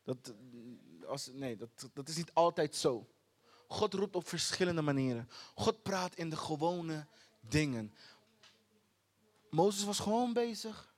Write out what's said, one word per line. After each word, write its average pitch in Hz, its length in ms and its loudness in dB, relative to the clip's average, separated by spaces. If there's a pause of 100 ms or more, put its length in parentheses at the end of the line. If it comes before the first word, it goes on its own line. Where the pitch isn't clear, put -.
Dat, 127 300 -8 (720)
als, 135 260 -6
nee, 131 220 -6
dat, 113 380 -14
dat 139 140 -10
is 156 80 -8
niet 165 180 -6
altijd 170 420 4
zo. 123 340 2 (580)
God 208 260 0
roept 190 220 0
op 170 120 -2
verschillende 175 540 0
manieren. 131 480 2 (260)
God 214 280 2
praat 185 320 -2
in 165 140 -4
de 156 80 -4
gewone 160 720 -2 (320)
dingen. 120 540 0 (1600)
Mozes 196 320 4
was 202 160 -2
gewoon 233 340 2
bezig. 226 640 -4